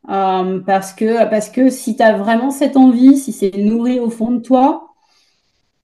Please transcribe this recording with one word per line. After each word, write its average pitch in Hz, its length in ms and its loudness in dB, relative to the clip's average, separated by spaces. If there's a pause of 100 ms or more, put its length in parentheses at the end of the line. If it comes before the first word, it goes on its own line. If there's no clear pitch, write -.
Euh, 190 520 -2
parce 190 320 -4
que, 226 360 -2
parce 214 220 -4
que 262 200 2
si 233 260 -8
t'as 220 200 2
vraiment 226 340 -2
cette 269 260 -2
envie, 262 420 6
si 240 140 -8
c'est 196 240 -4
nourri 233 440 -2
au 233 100 -4
fond 226 200 -6
de 240 100 -2
toi, 262 540 0 (880)